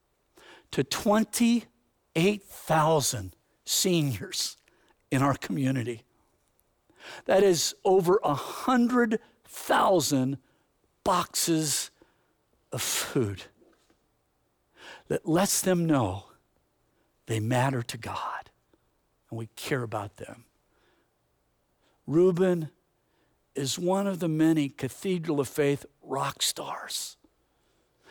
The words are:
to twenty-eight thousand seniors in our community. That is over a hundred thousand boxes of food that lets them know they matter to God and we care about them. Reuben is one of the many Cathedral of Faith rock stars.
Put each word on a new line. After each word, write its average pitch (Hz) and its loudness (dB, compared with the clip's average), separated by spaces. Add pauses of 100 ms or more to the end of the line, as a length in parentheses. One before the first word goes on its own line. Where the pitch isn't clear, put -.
(720)
to 147 -2
twenty-eight 214 0
thousand 151 0 (260)
seniors 143 -2 (520)
in 131 2
our 139 2
community. 131 -4 (1200)
That 196 4
is 185 4 (100)
over 185 4
a 147 0
hundred 240 2 (240)
thousand 139 2 (640)
boxes 165 0 (840)
of 123 -4
food - -2 (1600)
that - -4
lets 175 0
them 175 2
know 107 0 (1000)
they 110 -2
matter 123 0
to 120 -10
God - -10 (760)
and 117 -10
we 113 -10
care - -4
about 107 -8
them. 117 -18 (1600)
Reuben 175 2 (840)
is 135 -4
one 190 0
of 190 -4
the 175 -2
many 156 2
Cathedral 160 -4
of 135 0
Faith 143 0 (180)
rock 139 -6
stars. - -8 (920)